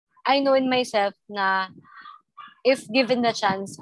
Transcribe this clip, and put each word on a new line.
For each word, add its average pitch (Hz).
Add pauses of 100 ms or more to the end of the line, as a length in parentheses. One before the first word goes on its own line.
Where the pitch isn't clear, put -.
(260)
I 269
know 277
in 262
myself 247 (140)
na 190 (960)
if 254
given 247
the 233
chance, 196